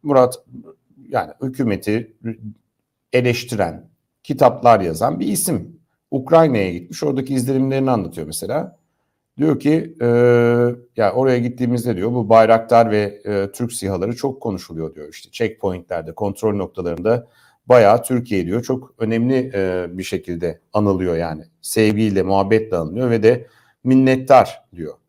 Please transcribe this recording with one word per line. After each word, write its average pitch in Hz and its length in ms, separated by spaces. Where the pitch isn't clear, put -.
Murat 131 420
yani 80 240
hükümeti 117 760
eleştiren, 117 760
kitaplar 120 580
yazan 92 400
bir - 60
isim. 175 500
Ukrayna'ya 131 640
gitmiş, - 300
oradaki 135 320
izlenimlerini 131 560
anlatıyor 85 360
mesela. 127 520
Diyor 139 240
ki, 156 400
e, 120 60
ya 104 160
oraya 127 260
gittiğimizde 120 580
diyor 104 160
bu 117 160
Bayraktar 113 600
ve, 104 340
e, 101 280
Türk 120 200
sihaları 98 440
çok 131 260
konuşuluyor 87 520
diyor. 73 140
İşte - 220
checkpointlerde, 92 840
kontrol 104 420
noktalarında 90 680
bayağı 120 360
Türkiye 117 440
diyor 110 160
çok 131 360
önemli, 123 560
e, 92 320
bir 95 40
şekilde 87 580
anılıyor 92 440
yani. 80 280
Sevgiyle, 107 600
muhabbetle 98 540
anılıyor 92 340
ve 113 120
de 120 240
minnettar 131 760
diyor. 78 180